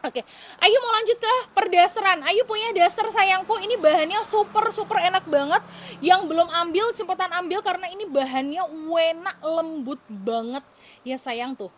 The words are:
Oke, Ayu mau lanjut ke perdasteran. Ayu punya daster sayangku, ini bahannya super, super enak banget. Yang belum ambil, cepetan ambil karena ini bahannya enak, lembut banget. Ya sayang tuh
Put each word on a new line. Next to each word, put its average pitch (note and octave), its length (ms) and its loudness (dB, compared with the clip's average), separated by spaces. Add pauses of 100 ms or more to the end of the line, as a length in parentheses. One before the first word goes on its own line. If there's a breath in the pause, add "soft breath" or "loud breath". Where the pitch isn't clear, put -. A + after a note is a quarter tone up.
Oke, D4 160 -6 (400 loud breath)
Ayu G#4 240 6
mau A#4 160 0
lanjut A#4 160 2
ke A4+ 180 0 (220)
perdasteran. F#4 720 2
Ayu G#4 160 2
punya A4 320 -4
daster G4 320 2
sayangku, F#4+ 480 2
ini G4+ 240 -4
bahannya D#4+ 400 4
super, G#4+ 480 0
super G#4+ 320 -2
enak F#4 240 2
banget. D4+ 400 2 (400 loud breath)
Yang F4+ 240 4
belum E4 240 2
ambil, E4+ 400 0
cepetan F#4 400 -4
ambil F4+ 320 -4
karena F#4 240 -4
ini G4 160 -10
bahannya C#4 640 -2
enak, E4 720 -2
lembut D#4 680 -4
banget. A3+ 520 -6 (480 loud breath)
Ya C4 80 -6
sayang B3 400 -8
tuh F#3+ 220 -12